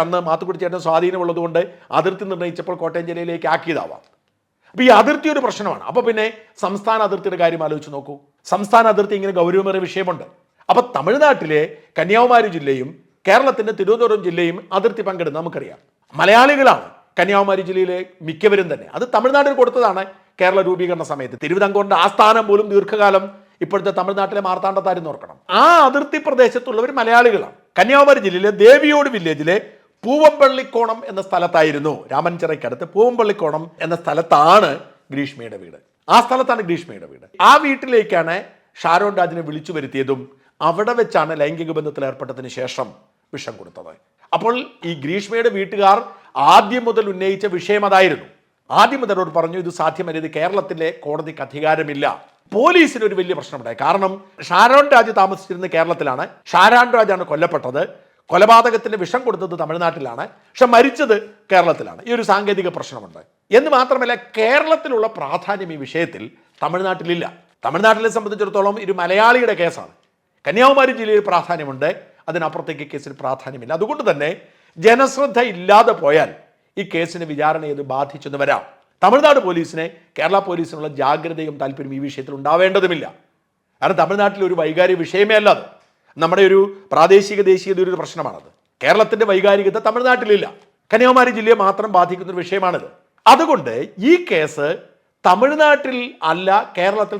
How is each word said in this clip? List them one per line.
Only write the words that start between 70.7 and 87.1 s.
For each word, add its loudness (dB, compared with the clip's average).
ജില്ലയിൽ 2
പ്രാധാന്യമുണ്ട്, -2
അതിനപ്പുറത്തേക്ക് -8
കേസിന് -14
പ്രാധാന്യമില്ല. -10
അതുകൊണ്ട് -4
തന്നെ 0
ജനശ്രദ്ധ 2
ഇല്ലാതെ 4
പോയാൽ 2
ഈ -6
കേസിന് -6
വിചാരണ -2
ചെയ്ത് -8
ബാധിച്ചെന്ന് -8
വരാം. -2
തമിഴ്നാട് 6
പോലീസിനെ, -4
കേരള 0
പോലീസിനുള്ള -8
ജാഗ്രതയും -4
താല്പര്യവും -10
ഈ -8
വിഷയത്തിൽ -14
ഉണ്ടാവേണ്ടതുമില്ല. 0
കാരണം -2
തമിഴ്നാട്ടിൽ -2
ഒരു -2
വൈകാരിക -2
വിഷയമേ 0
അല്ല 4
അത്. -14
നമ്മുടെ 4
ഒരു 6
പ്രാദേശിക 4